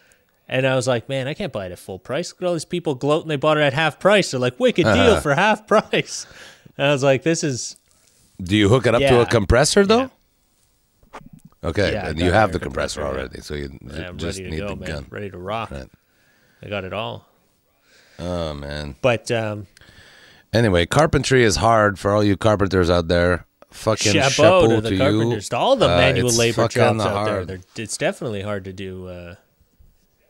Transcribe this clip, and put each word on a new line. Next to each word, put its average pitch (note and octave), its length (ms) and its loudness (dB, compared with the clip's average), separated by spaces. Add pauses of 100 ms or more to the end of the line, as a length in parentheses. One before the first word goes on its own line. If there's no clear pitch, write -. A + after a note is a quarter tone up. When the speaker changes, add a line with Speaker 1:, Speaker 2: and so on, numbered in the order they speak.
(480)
Speaker 1:
And C3 180 -2
I C3 80 2
was B2+ 140 0
like, A#2+ 220 -2
"Man, C3+ 180 -4
I D3+ 60 -8
can't F3+ 180 -8
buy G2 140 -8
it F2+ 60 -12
at F2 60 -16
full F#2+ 200 -14
price. D3+ 340 -8
Look - 80 -20
at F3+ 80 -4
all F3 60 0
these D#3 100 -6
people E3 300 -6
gloating D3 340 0
they D3+ 80 -2
bought D3+ 220 2
it - 20 0
at C#3+ 140 2
half D#3 260 -2
price. F#3+ 300 4
They're B2+ 100 -4
like, B2 180 -2
'Wicked A#3+ 260 2
deal G#3 100 4 (180)
Speaker 2:
Uh-huh. F3 80 2
Speaker 1:
for C#3+ 140 0
half G#3+ 320 2
price.'" - 600 0 (520)
And C#3 80 0
I D3 60 4
was C3 100 0
like, C3+ 220 4
"This E3 200 0
is" C3 320 -4 (680)
Speaker 2:
Do F#2 140 2
you G#2 140 6
hook B2 160 4
it A2+ 80 4
up A#2+ 60 2
to C#3 40 2
Speaker 1:
Yeah. B2+ 160 6
Speaker 2:
a A#2 60 4
compressor, A#2+ 580 4
though? A3 160 4
Speaker 1:
Yeah. C4 80 -4 (1600)
Speaker 2:
Okay, E2+ 280 -2
Speaker 1:
Yeah, G2+ 120 -6
I D#2+ 60 -6
Speaker 2:
and D2+ 100 -6
Speaker 1:
got E2+ 40 0
Speaker 2:
you F2+ 80 2
have G#2 180 4
Speaker 1:
air - 40 -6
Speaker 2:
the F2 60 -4
compressor D2 400 -6
Speaker 1:
compressor, - 0 -
yeah. C2+ 240 -6
Speaker 2:
already, - 180 -14
so - 120 -12
you C#2+ 240 -10 (140)
Speaker 1:
Yeah, D2 160 -12
I'm - 80 -14
Speaker 2:
just E2+ 220 -8
Speaker 1:
ready F#2 120 -12
to D#2+ 60 -6
Speaker 2:
need D#2 60 -6
Speaker 1:
go, G#2 60 -8
Speaker 2:
the G2 80 -10
Speaker 1:
man. F2+ 120 -12
Speaker 2:
gun. D2 220 -10
Speaker 1:
Ready G2+ 200 -12
to F2 80 -16
rock. G#2 340 -8
Speaker 2:
Right. C2+ 160 -14 (760)
Speaker 1:
I G#2 60 -16
got G2+ 160 -8
it F#2 80 -10
all. A2+ 360 -10 (920)
Speaker 2:
Oh, E2+ 340 -6
man. C#2+ 480 -10
Speaker 1:
But, A#2+ 300 0
um, G#2+ 340 -6 (840)
Speaker 2:
Anyway, F#2+ 340 2
carpentry C#3+ 560 2
is G#2 140 2
hard G#2+ 420 2
for G2+ 140 0
all G#2+ 100 2
you G2+ 140 2
carpenters F#2+ 520 2
out F2 200 2
there. F2 360 2 (280)
Fucking A2 400 -2
Speaker 1:
Chapeau C#3 180 2
Speaker 2:
chapeau E3 460 6
Speaker 1:
to G#2+ 40 0
the A2 100 -4
Speaker 2:
to G2+ 40 0
you. F#2+ 60 0
Speaker 1:
carpenters, G#2+ 480 0
to A#2+ 80 -4
all G3 200 2
the F#3 120 2
Speaker 2:
Uh, F2 80 2
Speaker 1:
manual B2 320 2
Speaker 2:
it's A#2 100 2
Speaker 1:
labor A#2 240 0
Speaker 2:
fucking A#2 180 -2
Speaker 1:
jobs A2+ 240 2
out G2+ 200 -2
there. G#2+ 100 -2
Speaker 2:
hard. F2+ 140 -6
Speaker 1:
They're, F#2 120 -12 (160)
it's A2 200 -10
definitely C#3 460 -6
hard G2+ 220 -8
to F#2+ 80 -12
do, F#2 360 -12
uh, F2 260 -16 (960)